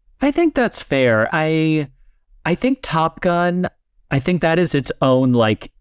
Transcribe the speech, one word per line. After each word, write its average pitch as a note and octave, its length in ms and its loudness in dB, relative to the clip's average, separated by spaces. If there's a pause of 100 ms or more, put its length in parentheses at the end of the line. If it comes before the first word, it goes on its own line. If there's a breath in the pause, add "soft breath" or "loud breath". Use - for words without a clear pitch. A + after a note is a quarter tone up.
(220)
I C#4+ 100 2
think E4 240 0
that's A#3+ 260 -2
fair. A#2+ 500 0
I, D#3 560 0 (580)
I F3 100 0
think C4 260 -2
Top D#3+ 400 -2
Gun, F3 480 0 (400)
I C#3 100 0
think F3 220 0
that E3 160 0
is F3 160 0
its C#3 180 -2 (100)
own, C3 320 4
like, A2 480 0